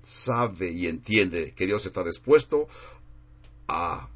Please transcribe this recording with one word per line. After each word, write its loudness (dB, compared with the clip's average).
sabe -2
y -2
entiende 2
que -2
Dios 0
está -4
dispuesto 4
a -4